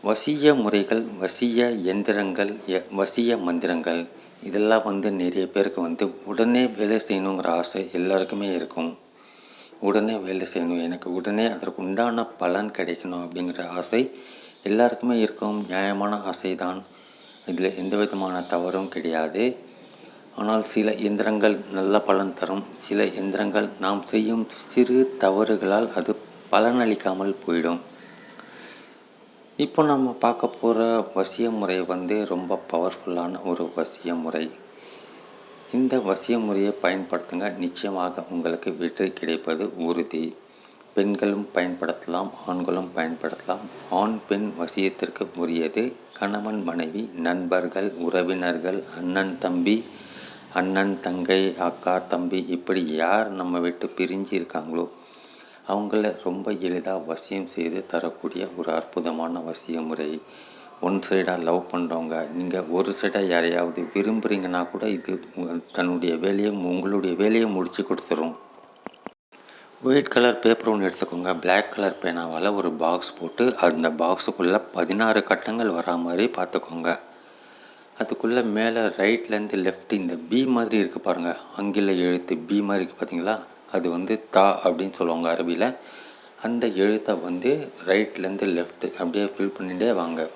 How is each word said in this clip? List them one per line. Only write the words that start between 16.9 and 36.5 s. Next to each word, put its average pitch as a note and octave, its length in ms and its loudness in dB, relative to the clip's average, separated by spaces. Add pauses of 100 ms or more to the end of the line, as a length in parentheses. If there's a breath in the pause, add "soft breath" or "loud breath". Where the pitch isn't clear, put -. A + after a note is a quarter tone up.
இதில் F#2 320 0
எந்த F#2+ 200 -2
விதமான F#2+ 440 0
தவறும் F#2 480 -2
கிடையாது. D#2+ 560 0 (920 loud breath)
ஆனால் G#2+ 300 0
சில G#2+ 260 2
எந்திரங்கள் G#2 680 2 (120)
நல்ல G2 280 2
பலன் F#2+ 400 2
தரும், F#2+ 260 -4 (120)
சில G#2 260 0
எந்திரங்கள் G2 680 0 (100)
நாம் F#2+ 260 0
செய்யும் A2 500 2
சிறு B2+ 440 4 (200)
தவறுகளால் G2+ 720 4
அது F#2 360 -2 (220)
பலனளிக்காமல் G2+ 920 2
போயிடும். E2+ 360 2 (1800 loud breath)
இப்போ D3 240 0
நம்ம C3+ 300 4
பார்க்க A#2+ 340 2
போற A2+ 320 2 (340)
வசிய A2+ 360 2
முறை G2+ 320 0
வந்து F2+ 340 -2 (100)
ரொம்ப F2+ 320 -2 (140)
பவர்ஃபுல்லான F2 720 -2
ஒரு F2 320 -2
வசிய E2+ 380 -2
முறை. D#2+ 300 -4 (1300 loud breath)
இந்த B2+ 260 4
வசிய G#2 400 2
முறையை G2+ 420 2